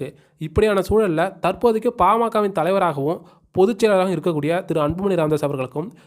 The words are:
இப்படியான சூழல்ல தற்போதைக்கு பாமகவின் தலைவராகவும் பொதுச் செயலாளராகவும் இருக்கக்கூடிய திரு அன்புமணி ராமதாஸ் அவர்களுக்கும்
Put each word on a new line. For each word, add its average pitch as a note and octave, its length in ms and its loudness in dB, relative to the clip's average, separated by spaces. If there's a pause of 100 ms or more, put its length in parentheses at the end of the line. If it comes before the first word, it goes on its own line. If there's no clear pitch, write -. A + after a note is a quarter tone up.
(380)
இப்படியான G3+ 420 0
சூழல்ல F#3+ 600 0
தற்போதைக்கு A3 580 0
பாமகவின் G#3+ 540 2
தலைவராகவும் E3 680 -2 (320)
பொதுச் G3 280 2
செயலாளராகவும் F#3+ 360 2
இருக்கக்கூடிய D#3+ 500 -2
திரு E3 160 -2
அன்புமணி F3 340 -2
ராமதாஸ் D#3 280 0
அவர்களுக்கும் D3+ 480 -6 (160)